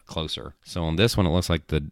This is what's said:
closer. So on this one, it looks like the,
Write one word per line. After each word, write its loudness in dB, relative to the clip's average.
closer. -8
So -6
on 0
this 2
one, 4
it 2
looks 2
like 0
the, 0